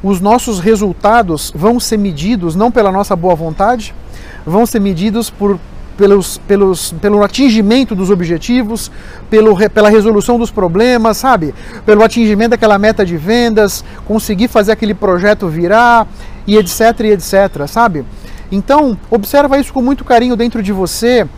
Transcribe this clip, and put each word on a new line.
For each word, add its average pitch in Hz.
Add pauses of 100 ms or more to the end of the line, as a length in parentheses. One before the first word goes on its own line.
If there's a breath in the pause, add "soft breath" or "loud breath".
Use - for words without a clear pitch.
os 190
nossos 208
resultados 202
vão 214
ser 220
medidos 175
não 226
pela 220
nossa 196
boa 175
vontade, 196 (520 loud breath)
vão 196
ser 233
medidos 196
por, 202 (360)
pelos, 202
pelos, 196
pelo 208
atingimento 226
dos 185
objetivos, 208 (380 loud breath)
pelo 220
re-, 202
pela 208
resolução 220
dos 233
problemas, 220
sabe? 202 (300 loud breath)
Pelo 214
atingimento 220
daquela 214
meta 214
de 170
vendas, 214 (220 loud breath)
conseguir 214
fazer 214
aquele 214
projeto 196
virar, 220 (400 loud breath)
e 208
et 208
cetera, 220
e 208
et 196
cetera, 196
sabe? 190 (440 loud breath)
Então, 247 (140)
observa 277
isso 277
com 269
muito 262
carinho 247
dentro 226
de 196
você 202